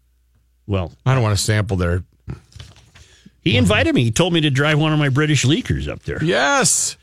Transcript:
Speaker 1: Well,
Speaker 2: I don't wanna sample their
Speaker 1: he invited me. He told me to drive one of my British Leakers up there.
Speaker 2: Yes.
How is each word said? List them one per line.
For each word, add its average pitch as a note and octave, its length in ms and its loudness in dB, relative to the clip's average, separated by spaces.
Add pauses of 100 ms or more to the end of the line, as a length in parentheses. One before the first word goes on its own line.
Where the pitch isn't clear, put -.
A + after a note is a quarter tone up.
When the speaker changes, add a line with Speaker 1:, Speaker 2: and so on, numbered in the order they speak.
(680)
Speaker 1:
Well, F#2 260 -4 (140)
Speaker 2:
I C3 80 2
don't C3 80 0
wanna G#2+ 140 2
sample G#2 400 -2
their F2+ 260 -2 (1400)
Speaker 1:
he - 140 0
invited B3 380 2
me. D3 100 2
He A#2 60 0
told F3 220 2
me E3 100 2
to D3+ 80 2
drive C#3+ 280 2
one D#3 140 2
of D3+ 60 2
my D3 100 2
British D3 360 0
Leakers G#2 440 -2
up - 140 -12
there. - 200 -8
Speaker 2:
Yes. A#3+ 800 0